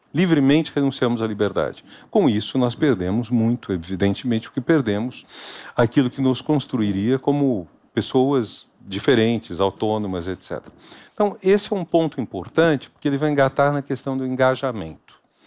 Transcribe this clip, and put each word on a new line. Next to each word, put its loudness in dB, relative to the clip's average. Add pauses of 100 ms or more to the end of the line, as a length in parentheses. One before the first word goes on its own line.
(140)
Livremente 4
renunciamos 0
à 0
liberdade. -2 (260)
Com 4
isso, 0
nós 0
perdemos 0
muito, 0
evidentemente, -2
o -20
que -4
perdemos, -2 (500)
aquilo 2
que -4
nos 2
construiria 0
como 0 (240)
pessoas 0 (200)
diferentes, 0
autônomas, -2
et -8
cetera. -12 (420)
Então, -2
esse 2
é -2
um -4
ponto 0
importante, 0
porque -6
ele 0
vai 0
engatar 2
na -2
questão -6
do -4
engajamento. -2 (320)